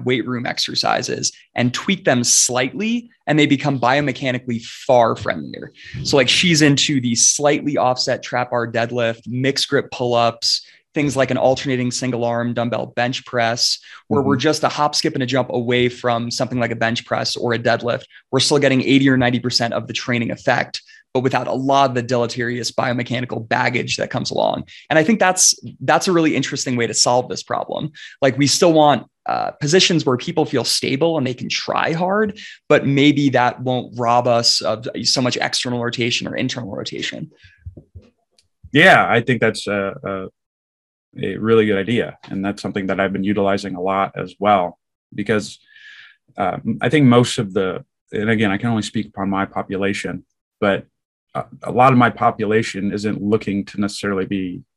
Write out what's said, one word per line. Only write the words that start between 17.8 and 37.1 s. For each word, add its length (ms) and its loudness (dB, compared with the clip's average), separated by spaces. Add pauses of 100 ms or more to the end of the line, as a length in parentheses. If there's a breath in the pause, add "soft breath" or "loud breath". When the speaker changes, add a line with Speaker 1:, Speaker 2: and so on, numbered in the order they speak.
Speaker 1:
We're 120 2
still 180 2
getting 240 4
eighty 260 4
or 80 4
ninety 220 2
percent 340 -2
of 140 -6
the 60 -8
training 380 -2
effect, 500 -2 (320 soft breath)
but 80 0
without 260 0
a 60 -4
lot 360 2
of 60 -6
the 60 0
deleterious 680 -4
biomechanical 760 -2
baggage 500 0
that 120 -4
comes 220 -4
along. 340 0 (240 loud breath)
And 80 2
I 60 6
think 160 2
that's, 400 2 (220)
that's 260 2
a 40 2
really 260 2
interesting 400 -2
way 100 0
to 60 -8
solve 340 2
this 160 -8
problem. 480 -6 (300 loud breath)
Like, 160 4
we 100 4
still 240 4
want, 360 4 (180)
uh, 260 -4
positions 540 2
where 100 2
people 300 -2
feel 180 -2
stable 540 -2
and 100 -2
they 60 -4
can 160 -10
try 420 -2
hard, 480 -2 (300 loud breath)
but 180 4
maybe 420 4
that 320 2
won't 380 -4
rob 260 2
us 360 2
of 260 -4 (160)
so 180 0
much 160 0
external 460 -4
rotation 440 -2
or 80 -6
internal 380 -6
rotation. 560 -8 (1400 soft breath)